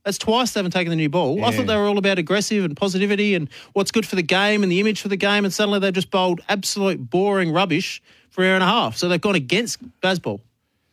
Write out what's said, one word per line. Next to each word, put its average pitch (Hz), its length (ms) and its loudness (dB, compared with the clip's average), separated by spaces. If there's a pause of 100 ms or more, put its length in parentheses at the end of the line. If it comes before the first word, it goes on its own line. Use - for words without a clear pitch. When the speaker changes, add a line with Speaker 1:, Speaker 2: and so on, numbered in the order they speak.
Speaker 1:
That's 202 140 -4
twice 233 340 0
they - 80 -4
haven't 180 120 -2
taken 175 200 -2
the 165 40 0
new 156 140 0
ball. 143 340 0
I 226 60 2
Speaker 2:
Yeah. 226 80 -2
Speaker 1:
thought 254 100 -2
they 220 80 0
were 208 120 2
all 208 100 0
about 196 220 0
aggressive 196 440 0
and 151 140 -2
positivity 202 580 0
and 156 140 -4 (240)
what's 196 180 0
good 220 140 0
for - 100 -8
the 185 60 0
game 202 420 2
and 185 80 2
the 175 80 2
image 208 220 0
for - 60 -8
the 196 100 -2
game, 202 280 2
and 190 80 -2
suddenly 202 260 2
they've 190 140 0
just 180 180 -2
bowled 185 360 0
absolute 190 640 -2
boring 190 420 2
rubbish 175 500 0 (280)
for - 140 -2
an 185 60 4
hour 190 60 4
and 185 80 4
a 180 40 4
half. 185 300 0
So 175 120 -2
they've 180 100 2
gone 202 160 0
against 170 440 -2 (220)
Bazball. 110 400 -2 (520)